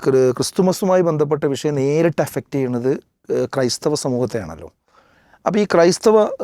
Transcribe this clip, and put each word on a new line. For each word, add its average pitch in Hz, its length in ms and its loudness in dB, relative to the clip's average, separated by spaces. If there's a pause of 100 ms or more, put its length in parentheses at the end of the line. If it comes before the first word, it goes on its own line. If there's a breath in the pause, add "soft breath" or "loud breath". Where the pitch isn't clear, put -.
ക്രി-, 131 280 4
ക്രിസ്തുമസുമായി 185 720 0
ബന്ധപ്പെട്ട 151 440 0
വിഷയം 147 300 -2
നേരിട്ട് 151 460 0
അഫക്റ്റ് - 340 -6
ചെയ്യുന്നത്, 123 360 -2 (380)
ഏഹ്, 127 260 -2
ക്രൈസ്തവ 135 400 -2
സമൂഹത്തെയാണല്ലോ. 120 760 -6 (760 soft breath)
അപ്പോൾ 208 140 0
ഈ 208 60 2
ക്രൈസ്തവ, 185 520 4 (260)